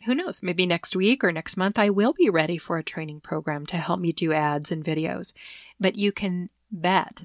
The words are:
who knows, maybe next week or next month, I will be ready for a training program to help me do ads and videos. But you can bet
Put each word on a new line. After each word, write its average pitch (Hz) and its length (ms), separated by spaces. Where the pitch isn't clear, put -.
who 240 100
knows, 349 280
maybe 180 240
next 170 280
week 214 300
or 175 80
next - 240
month, 196 220
I 202 120
will 202 220
be 330 160
ready 165 300
for - 180
a 160 80
training 151 360
program 156 460
to 175 120
help 175 200
me 170 140
do 160 200
ads 147 380
and 156 140
videos. 156 480
But 190 160
you 202 160
can 180 380
bet 180 540